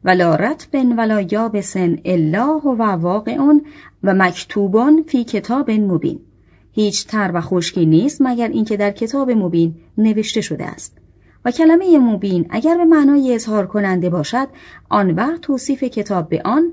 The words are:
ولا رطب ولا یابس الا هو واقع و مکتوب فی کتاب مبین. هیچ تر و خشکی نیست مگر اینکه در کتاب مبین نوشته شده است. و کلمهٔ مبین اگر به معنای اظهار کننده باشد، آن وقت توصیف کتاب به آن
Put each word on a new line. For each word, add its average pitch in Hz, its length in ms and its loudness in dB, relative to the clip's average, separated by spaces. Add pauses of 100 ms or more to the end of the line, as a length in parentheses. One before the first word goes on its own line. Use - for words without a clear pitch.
ولا 180 320 2
رطب 262 500 -2 (120)
ولا 220 240 0
یابس 208 540 -4 (300)
الا 185 520 0
هو 269 240 -2
واقع 208 560 -2 (640)
و 190 100 2
مکتوب 202 920 2
فی 240 160 -2
کتاب 226 480 -4
مبین. 202 480 -2 (520)
هیچ 208 360 -2
تر 202 260 -2
و 175 80 -2
خشکی 170 440 -2
نیست 175 360 2
مگر 240 260 -2
اینکه 214 300 -2
در 202 140 0
کتاب 254 400 -4
مبین 170 440 0 (220)
نوشته 214 440 0
شده - 240 -8
است. - 320 -16 (480)
و 247 60 -2
کلمهٔ 330 460 4
مبین 196 520 0
اگر 311 280 0
به 349 80 2
معنای 285 500 4
اظهار 214 320 -2
کننده 185 420 0
باشد، 233 380 -2 (420)
آن 196 220 2
وقت 269 300 -2
توصیف 269 420 -4
کتاب 202 460 -4
به 160 160 -2
آن 277 280 2